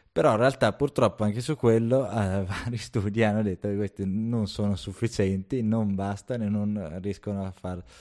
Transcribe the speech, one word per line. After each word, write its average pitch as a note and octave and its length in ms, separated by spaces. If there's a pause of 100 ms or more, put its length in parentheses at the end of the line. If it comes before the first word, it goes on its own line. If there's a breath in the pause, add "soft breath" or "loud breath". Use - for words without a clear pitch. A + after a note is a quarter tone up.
Però D#3 220
in A2 60
realtà A#2+ 340
purtroppo A#2 540
anche G#2+ 160
su D3 160
quello, A#2 520
eh, G2 380
<laughs> - 0
vari A#2+ 300
studi G#2+ 480
hanno G#2+ 180
detto G2+ 240
che G2+ 80
questi G2 300
non A2 420
sono G2+ 300
sufficienti, G2 840
non G#2+ 340
bastano G2+ 500
e G2+ 40
non G#2 520
riescono G2 420
a F#2+ 80
far F2+ 320 (180 loud breath)